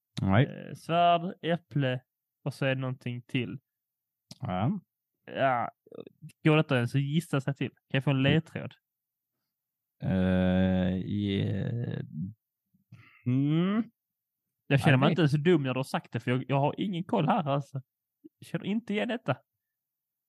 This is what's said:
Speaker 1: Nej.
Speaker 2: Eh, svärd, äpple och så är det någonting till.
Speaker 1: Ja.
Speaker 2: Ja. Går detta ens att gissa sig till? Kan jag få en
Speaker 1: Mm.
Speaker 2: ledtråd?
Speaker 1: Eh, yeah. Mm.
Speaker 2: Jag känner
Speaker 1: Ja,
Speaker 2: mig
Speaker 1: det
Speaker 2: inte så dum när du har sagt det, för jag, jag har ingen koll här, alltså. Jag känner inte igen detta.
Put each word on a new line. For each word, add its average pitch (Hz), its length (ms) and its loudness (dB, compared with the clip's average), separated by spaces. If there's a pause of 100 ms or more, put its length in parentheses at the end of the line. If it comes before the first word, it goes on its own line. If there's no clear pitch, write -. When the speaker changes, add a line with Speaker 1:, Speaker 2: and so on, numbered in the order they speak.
(220)
Speaker 1:
Nej. 98 240 6
Speaker 2:
Eh, 50 300 -12
svärd, 170 680 2
äpple 143 600 -2 (420)
och 143 100 -6
så - 120 -4
är 131 100 2
det 135 60 -6
någonting 127 400 -6
till. 117 380 -6 (800)
Speaker 1:
Ja. 104 400 -2 (460)
Speaker 2:
Ja. 123 460 -2 (720)
Går 156 140 6
detta 151 200 2
ens 117 180 0
att 139 60 2
gissa 143 400 -2
sig 143 120 -4
till? - 160 -4
Kan - 80 -18 (200)
jag 135 60 0
få - 60 0
en 139 100 2
Speaker 1:
Mm. 135 140 4
Speaker 2:
ledtråd? - 400 -4 (1300)
Speaker 1:
Eh, 92 960 2
yeah. 101 1040 -4 (1200)
Mm. 160 680 0 (760)
Speaker 2:
Jag 139 120 4
känner 143 140 4
Speaker 1:
Ja, 127 40 6
Speaker 2:
mig 135 180 4
Speaker 1:
det 180 60 2
Speaker 2:
inte 147 80 4
så 147 80 2
dum 151 260 2
när 131 100 -2
du 127 60 -2
har 131 40 -2
sagt - 280 -8
det, 120 80 -4
för - 120 -4
jag, 123 160 0
jag 139 120 2
har 143 180 0
ingen 185 260 -4
koll 190 240 0
här, 147 200 0
alltså. 139 340 -4 (580)
Jag - 80 -20
känner - 180 -8
inte 208 280 -4
igen 208 140 -2
detta. 247 300 -4 (920)